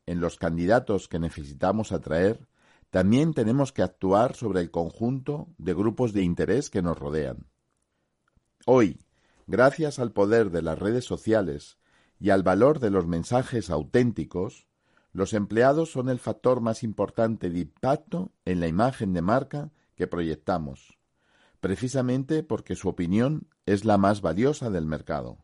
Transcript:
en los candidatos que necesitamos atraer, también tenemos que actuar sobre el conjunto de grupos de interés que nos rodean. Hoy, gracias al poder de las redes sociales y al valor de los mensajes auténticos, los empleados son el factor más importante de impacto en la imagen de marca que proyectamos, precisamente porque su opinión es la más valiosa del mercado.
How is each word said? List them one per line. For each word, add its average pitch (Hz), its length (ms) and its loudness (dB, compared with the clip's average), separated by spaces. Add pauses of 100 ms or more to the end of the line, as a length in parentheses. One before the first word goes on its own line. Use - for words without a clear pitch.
en 87 140 -4
los 85 160 -2
candidatos 90 720 0
que 90 100 -6
necesitamos 82 720 -4
atraer, 90 560 0 (460)
también 117 400 4
tenemos 131 400 0
que - 100 -2
actuar 98 540 2
sobre 95 240 -2
el 85 100 -4
conjunto 127 840 -4
de 85 160 -4
grupos 110 400 0
de 98 100 0
interés 87 460 0
que 101 140 -2
nos 82 160 -2
rodean. 71 480 -6 (1200)
Hoy, 117 340 4 (460)
gracias 135 520 2
al 113 140 -4
poder 104 380 4
de 85 100 -2
las 80 180 -4
redes 117 280 -2
sociales 92 720 -2 (420)
y 95 80 0
al 98 140 4
valor 110 380 4
de 113 100 0
los 92 160 2
mensajes 101 640 -2
auténticos, 90 1000 -2 (460)
los 92 180 -2
empleados 117 580 2
son 131 200 -4
el 127 80 -2
factor 123 420 0
más 113 220 -4
importante 110 680 -2
de 87 120 -2
impacto 151 680 -4 (140)
en 90 160 -2
la 85 80 0
imagen 101 460 0
de 85 80 -2
marca 139 480 -2 (240)
que 90 120 -4
proyectamos, 80 920 -6 (640)
precisamente 127 840 -2
porque - 320 -6
su 92 160 -4
opinión 107 580 0 (160)
es 101 220 2
la 104 100 6
más 98 240 4
valiosa 113 480 0
del 90 160 -2
mercado. 73 600 -6